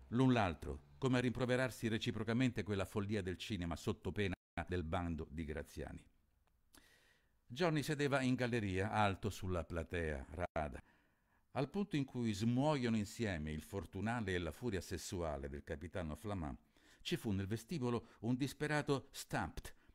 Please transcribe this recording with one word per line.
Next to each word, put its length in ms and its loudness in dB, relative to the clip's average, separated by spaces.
l'un 240 6
l'altro, 680 0
come 200 4
a 40 2
rimproverarsi 640 2
reciprocamente 760 2
quella 220 0
follia 380 0
del 160 -4
cinema 360 -2
sotto 380 -2
pena 220 0
del 160 0
bando 460 -2
di 160 -6
Graziani. 580 -8
Johnny 360 2
sedeva 380 2
in 140 4
galleria, 560 2
alto 400 2
sulla 340 -2
platea 640 -2
rada. 300 -4
Al 140 0
punto 280 -2
in 80 2
cui 280 -2
smuoiono 640 4
insieme 540 -2
il 120 -4
fortunale 720 -4
e 40 4
la 140 -2
furia 280 -2
sessuale 680 -4
del 160 -8
capitano 500 -6
Flamand, 420 -4
ci 160 -2
fu 140 -2
nel 160 0
vestibolo 640 -2
un 160 2
disperato 760 0
stamped, 640 -6